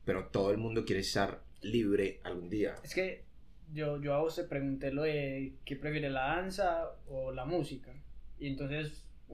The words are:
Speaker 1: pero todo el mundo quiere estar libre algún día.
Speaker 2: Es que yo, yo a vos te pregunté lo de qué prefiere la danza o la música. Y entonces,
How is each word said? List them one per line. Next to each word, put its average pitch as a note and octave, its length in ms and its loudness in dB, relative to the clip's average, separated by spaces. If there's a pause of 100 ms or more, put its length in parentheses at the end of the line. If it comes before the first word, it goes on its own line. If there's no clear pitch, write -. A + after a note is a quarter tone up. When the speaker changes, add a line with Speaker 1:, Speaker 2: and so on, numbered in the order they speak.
Speaker 1:
pero F#2+ 240 0
todo G2 220 4
el G#2 80 6
mundo A2+ 260 0
quiere G2 160 2
estar G2 420 2 (200)
libre G2+ 600 4
algún F2+ 240 -4
día. G2+ 260 2 (100)
Speaker 2:
Es - 100 -8
que F#3 300 -2 (480)
yo, D3 280 0
yo C#3+ 140 2
a C#3+ 60 6
vos D#3+ 160 2
te F3 80 0
pregunté C#3 480 0
lo C#3+ 100 2
de C#3 520 0 (100)
qué - 120 -4
prefiere D3 320 0
la C3+ 280 2
danza F#3 480 2 (240)
o C3 240 -2
la B2+ 120 -4
música. D3+ 460 0 (480)
Y C#3+ 100 -4
entonces, C#3+ 560 -2 (300)